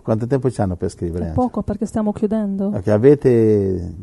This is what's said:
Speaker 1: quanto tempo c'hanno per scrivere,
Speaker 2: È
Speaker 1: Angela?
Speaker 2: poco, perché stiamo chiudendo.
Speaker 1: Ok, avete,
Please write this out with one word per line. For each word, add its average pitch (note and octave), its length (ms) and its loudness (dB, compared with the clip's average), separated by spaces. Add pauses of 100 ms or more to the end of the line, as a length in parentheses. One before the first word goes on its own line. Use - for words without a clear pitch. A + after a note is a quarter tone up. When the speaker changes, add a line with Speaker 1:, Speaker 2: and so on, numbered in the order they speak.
Speaker 1:
quanto A2+ 240 -2
tempo B2+ 260 0
c'hanno F#2+ 240 -2
per F#2 140 -4
scrivere, F2 360 -6
Speaker 2:
È - 40 -6
Speaker 1:
Angela? B3 180 0
Speaker 2:
poco, A3 140 -6
perché G#3 240 -6
stiamo G#3+ 260 -4
chiudendo. G3+ 640 -2
Speaker 1:
Ok, - 140 -4
avete, G#2+ 1160 4